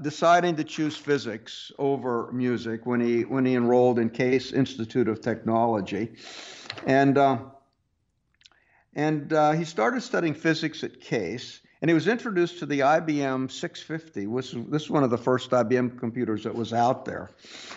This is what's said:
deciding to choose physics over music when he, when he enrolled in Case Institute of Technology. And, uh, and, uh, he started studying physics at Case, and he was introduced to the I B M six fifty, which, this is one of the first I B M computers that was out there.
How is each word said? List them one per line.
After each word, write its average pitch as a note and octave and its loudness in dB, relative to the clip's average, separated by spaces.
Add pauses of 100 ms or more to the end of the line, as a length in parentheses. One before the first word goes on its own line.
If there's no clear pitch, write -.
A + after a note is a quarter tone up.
deciding E3+ 4
to D#3 -2
choose D3+ -6
physics A2+ -4
over B2+ -2
music A#2 -2
when A#2+ 2
he, A#2+ 2
when C3 0
he B2+ 4
enrolled B2 4
in A2+ 2
Case B2+ 0
Institute B2 0
of A2 -4
Technology. A2+ -2 (760)
And, C#3 6
uh, C3+ 4 (1600)
and, D3+ -2
uh, D3+ 4
he E3 0
started A3+ -2
studying E3+ -2
physics D#3 -2
at - -10
Case, A2+ -6 (200)
and - 0
he E3+ 6
was D#3 2
introduced G3+ -2
to D3+ -10
the C#3 -2
I D3+ 4
B D3+ -2
M C3 -2
six - -10
fifty, D#3 -10
which, B2 -6
this C3 -4
is - -10
one D3 2
of A#2+ 2
the A#2+ 0
first B2+ 0
I B2 6
B A#2 2
M B2 2
computers A2+ -4
that A2 -6
was A2+ -4
out A#2 2
there. F2+ -10 (460)